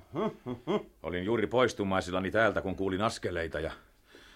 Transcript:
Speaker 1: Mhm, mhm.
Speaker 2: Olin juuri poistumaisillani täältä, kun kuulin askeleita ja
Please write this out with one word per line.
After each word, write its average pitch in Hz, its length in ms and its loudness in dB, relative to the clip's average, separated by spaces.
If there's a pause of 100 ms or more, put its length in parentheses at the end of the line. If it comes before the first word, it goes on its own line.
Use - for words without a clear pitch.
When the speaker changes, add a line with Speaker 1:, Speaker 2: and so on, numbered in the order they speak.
(140)
Speaker 1:
Mhm, 185 120 0 (200)
mhm. 123 300 -2 (280)
Speaker 2:
Olin 90 220 -2
juuri 110 220 2
poistumaisillani 95 840 2
täältä, 101 300 4
kun 92 140 -2
kuulin 95 260 0
askeleita 87 580 -2
ja 78 120 -4 (640)